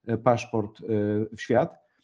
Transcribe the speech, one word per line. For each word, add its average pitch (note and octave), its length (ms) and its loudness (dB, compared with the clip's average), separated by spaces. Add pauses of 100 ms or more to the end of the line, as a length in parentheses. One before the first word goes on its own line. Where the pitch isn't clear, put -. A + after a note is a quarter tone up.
e, A2+ 120 0
paszport, A2+ 640 0
e, - 40 -16 (520)
w - 40 -18
świat. C3 380 0 (240)